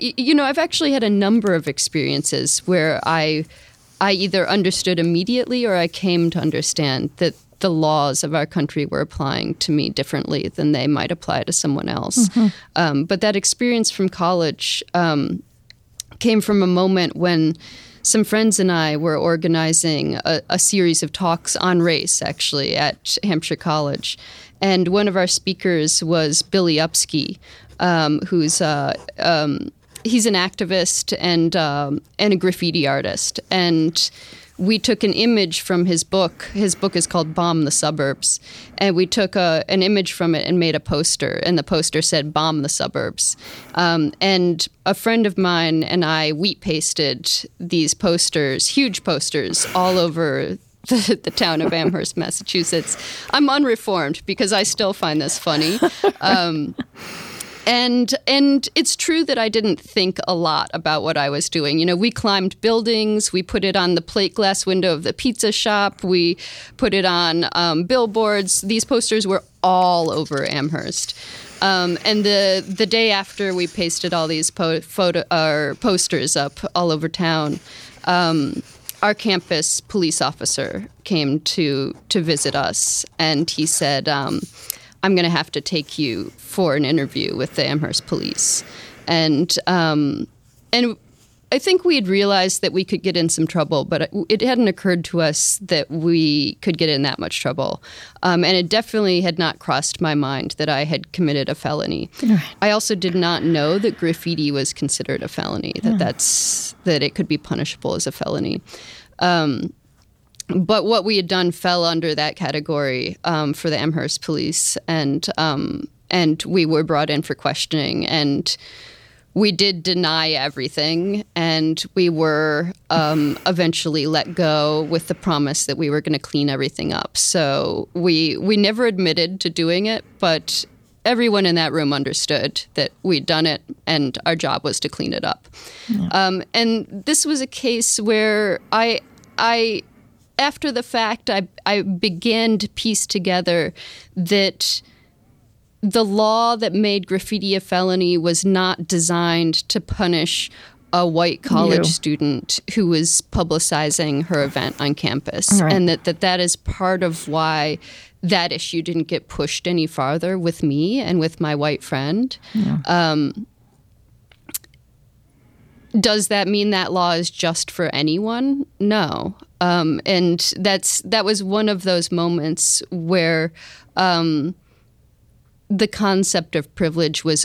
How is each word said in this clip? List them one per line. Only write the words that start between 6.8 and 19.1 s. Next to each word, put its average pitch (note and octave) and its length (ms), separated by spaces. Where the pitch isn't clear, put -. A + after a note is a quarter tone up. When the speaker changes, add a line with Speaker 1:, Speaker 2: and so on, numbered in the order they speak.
Speaker 1:
that E3 180
the F#3+ 100
laws D#3 520
of D#3 120
our D3+ 120
country D3+ 400
were C#3+ 140
applying - 560
to - 160
me D3 180
differently - 640
than D3+ 180
they B2+ 140
might D3 240
apply E3 340
to - 80
someone - 360
else. - 400
Speaker 2:
Mm-hmm. A3 180
Speaker 1:
Um, D3+ 280
but F#3 160
that G#3+ 140
experience A#3 560
from F#3+ 180
college, F3 720
um, E3+ 480
came A3 200
from G3+ 220
a F#3 40
moment F3+ 500
when D#3+ 400
some G#3+ 220
friends G#3+ 360
and F#3 120
I D#3 240
were D#3 200